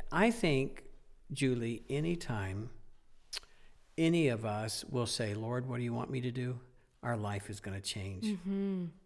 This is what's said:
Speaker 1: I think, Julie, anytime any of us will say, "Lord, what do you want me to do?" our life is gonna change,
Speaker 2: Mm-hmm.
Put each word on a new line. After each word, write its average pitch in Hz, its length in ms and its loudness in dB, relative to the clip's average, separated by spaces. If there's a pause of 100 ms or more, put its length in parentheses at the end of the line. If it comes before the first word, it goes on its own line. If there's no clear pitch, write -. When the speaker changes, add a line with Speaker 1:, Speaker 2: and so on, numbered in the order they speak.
(120)
Speaker 1:
I 202 180 6
think, 143 540 2 (480)
Julie, 120 580 0
anytime 123 800 -2 (1300)
any 165 300 6
of 113 160 2
us 107 420 -2
will 120 200 0
say, 110 280 0
"Lord, 120 360 -2
what 120 80 -2
do 123 60 0
you 120 100 0
want 120 160 -2
me 131 120 -2
to 123 100 0
do?" 123 280 -4 (420)
our 120 140 0
life 104 340 -2
is 98 120 -8
gonna 98 200 -6
change, 98 440 -4
Speaker 2:
Mm-hmm. 196 600 -2 (200)